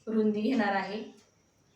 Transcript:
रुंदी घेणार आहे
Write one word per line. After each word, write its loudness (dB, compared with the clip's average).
रुंदी 2
घेणार 2
आहे -4